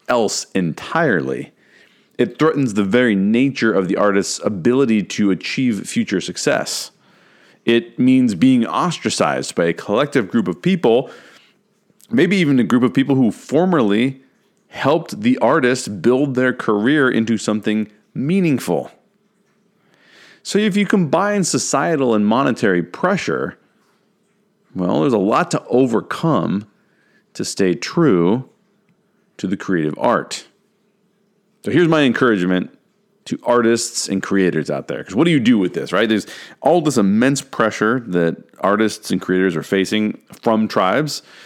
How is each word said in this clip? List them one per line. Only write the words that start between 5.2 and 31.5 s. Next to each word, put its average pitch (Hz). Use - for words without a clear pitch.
achieve 110
future 101
success. -
It 117
means 127
being 123
ostracized 98
by 87
a 85
collective 120
group 110
of 87
people, 143
maybe 175
even 143
a 113
group 120
of 123
people 135
who 120
formerly 135
helped -
the 123
artist 127
build 131
their 127
career 127
into 113
something 107
meaningful. 135
So -
if 208
you 208
combine 190
societal 139
and 104
monetary 110
pressure, 90
well, 95
there's 147
a 110
lot 123
to -
overcome 110
to -
stay 92
true 113
to -
the 95
creative 80
art. -